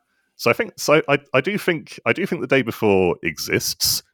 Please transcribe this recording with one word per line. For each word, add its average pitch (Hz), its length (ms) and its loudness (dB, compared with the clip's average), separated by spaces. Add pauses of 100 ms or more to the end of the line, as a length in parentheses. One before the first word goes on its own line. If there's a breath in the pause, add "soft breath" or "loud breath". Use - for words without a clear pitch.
(360)
so - 140 -2
I 117 40 4
think, 226 240 -6
so 156 300 2
I, 143 120 2 (140)
I 135 80 2
do 202 160 -2
think, - 480 -4
I 117 80 2
do 196 120 -4
think 180 160 -4
The 127 60 -6
Day 135 140 4
Before 98 600 2
exists. - 800 -4 (100)